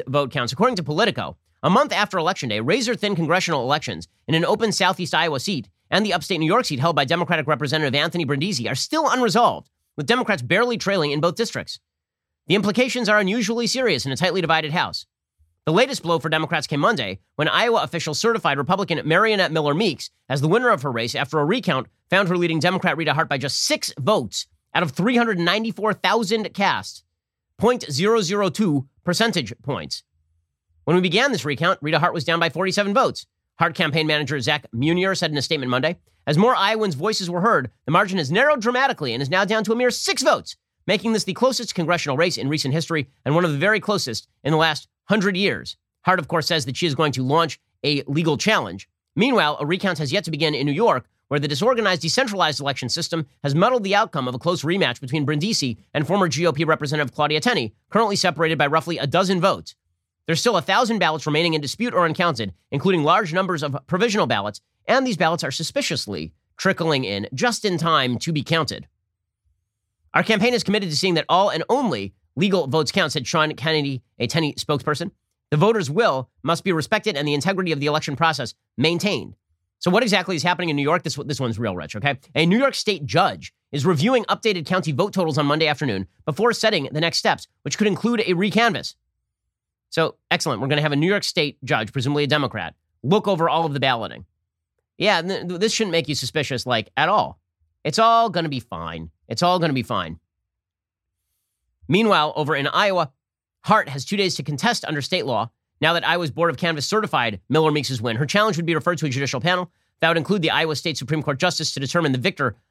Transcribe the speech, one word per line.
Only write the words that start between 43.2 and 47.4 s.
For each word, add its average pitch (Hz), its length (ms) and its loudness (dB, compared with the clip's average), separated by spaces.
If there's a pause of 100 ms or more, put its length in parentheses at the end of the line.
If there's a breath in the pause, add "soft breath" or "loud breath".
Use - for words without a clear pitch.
and 143 100 2
one 175 80 4
of 165 80 0
the 143 60 -2
very 202 240 0
closest 170 480 -4 (160)
in 147 60 0
the 160 60 4
last 156 300 0 (220)
hundred 196 260 2
years." 151 400 -2 (280)
Hart, 185 160 4
of 143 80 -6
course, 165 200 -2
says 156 180 0
that 135 120 -6
she 175 80 0
is 147 100 0
going 151 180 2
to 127 100 -2
launch 156 360 0 (240)